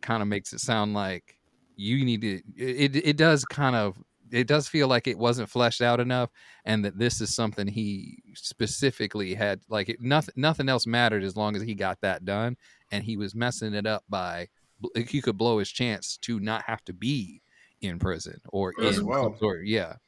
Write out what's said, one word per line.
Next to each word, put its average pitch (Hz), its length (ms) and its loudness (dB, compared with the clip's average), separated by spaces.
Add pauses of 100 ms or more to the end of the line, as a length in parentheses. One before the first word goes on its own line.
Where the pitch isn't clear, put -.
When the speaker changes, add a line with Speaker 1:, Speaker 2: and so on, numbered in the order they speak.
Speaker 1:
kinda 113 240 0
makes 101 280 -2
it 113 80 -10
sound 107 320 2
like 95 440 -4 (380)
you 117 300 0
need 113 160 2
to, 98 200 -2 (160)
it, 131 380 0
it, 151 140 2
it 151 80 2
does 156 280 6
kind 131 300 0
of, 104 220 0 (340)
it 120 160 2
does 147 200 4
feel 147 200 4
like 123 200 4
it 117 120 -2
wasn't 120 300 2
fleshed 120 320 2
out 120 180 4
enough 123 320 0 (340)
and 107 200 2
that 95 140 -4
this 120 220 2
is 107 140 -2
something 107 320 -2
he 101 560 -6 (120)
specifically 107 1000 -2
had, 101 340 0
like, 104 200 -2
it, 117 120 -6
noth-, 131 340 2
nothing 139 340 0
else 120 180 2
mattered 113 360 2
as 95 140 -4
long 107 180 0
as 98 80 -2
he 113 120 -4
got 95 260 -2
that 92 240 0
done, 110 320 -2 (340)
and 101 140 -4
he 110 120 -4
was 101 180 -6
messing 117 400 -2
it 104 120 -2
up 107 220 -2
by, 90 380 -4 (340)
bl-, 110 80 -6 (180)
he 143 140 0
could 110 160 0
blow 113 220 4
his 98 120 -2
chance 117 460 -4
to 117 220 -4
not 107 240 -4
have 113 220 -6
to 90 80 -12
be 101 480 -4 (400)
in 87 180 -4
prison 82 400 -4 (100)
or 95 280 -2
Speaker 2:
That's 104 200 2
Speaker 1:
in 101 60 0
some 104 40 -2
Speaker 2:
wild. 117 320 0
Speaker 1:
sort, 95 260 0
yeah. 98 300 0 (120)